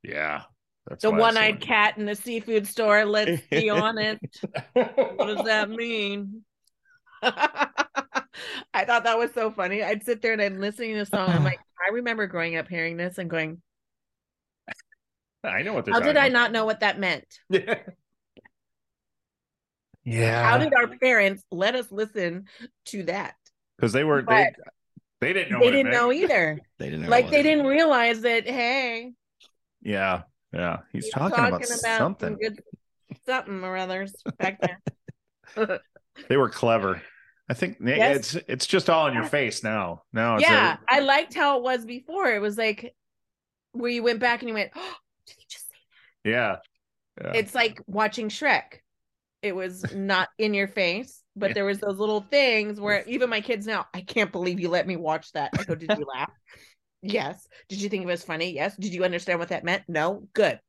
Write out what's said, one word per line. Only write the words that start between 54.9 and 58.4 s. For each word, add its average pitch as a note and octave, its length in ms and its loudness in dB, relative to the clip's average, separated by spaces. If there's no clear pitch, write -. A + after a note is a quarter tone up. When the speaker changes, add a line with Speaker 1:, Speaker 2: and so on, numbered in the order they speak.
Speaker 2:
watch D#3+ 360 -4
that." D3 260 -4
I - 60 -4
go, E3 100 -4
"Did D#3+ 240 -4
you D3 80 -6
Speaker 1:
<laughs> C3+ 80 -12
Speaker 2:
laugh?" C3+ 180 -6
"Yes." F#3+ 440 -6
"Did G3 140 -8
you G3+ 80 -4
think F#3+ 140 -4
it - 20 -6
was F3 180 -4
funny?" E3+ 300 -6